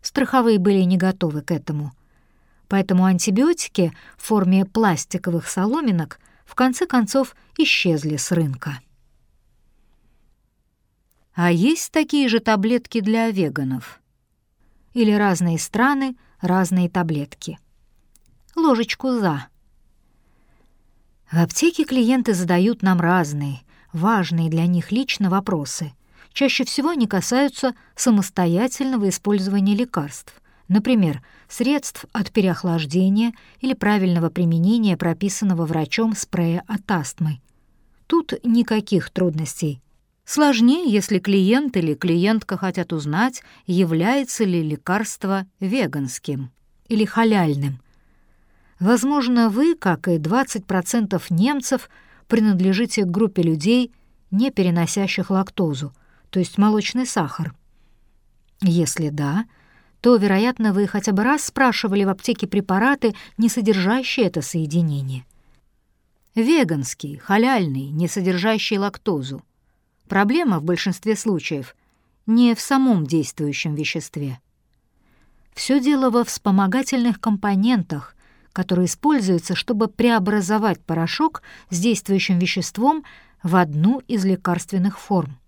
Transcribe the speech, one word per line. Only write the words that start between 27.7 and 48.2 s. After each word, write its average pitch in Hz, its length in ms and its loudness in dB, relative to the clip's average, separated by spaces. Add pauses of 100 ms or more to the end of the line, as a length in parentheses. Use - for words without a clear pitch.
самостоятельного 208 1120 0
использования 202 640 0
лекарств, 185 580 -6 (360)
например, 196 540 2 (240)
средств - 640 -4
от 214 180 -4
переохлаждения 185 1040 0 (260)
или 262 140 -2
правильного 185 560 0
применения 180 680 2
прописанного 175 680 -2
врачом 165 500 -2
спрея 170 500 -2
от - 240 -8
астмы. 156 520 -4 (640)
Тут 330 260 0 (100)
никаких 220 680 0
трудностей. 156 720 -4 (420)
Сложнее, 285 640 4
если 202 280 0
клиент 202 580 2
или 165 160 0
клиентка 185 640 0
хотят 175 380 -4
узнать, 160 480 -2 (240)
является 190 800 0
ли 175 180 0
лекарство 190 840 -4 (160)
веганским 143 880 -4 (360)
или 226 180 0
халяльным. 160 760 0 (1000)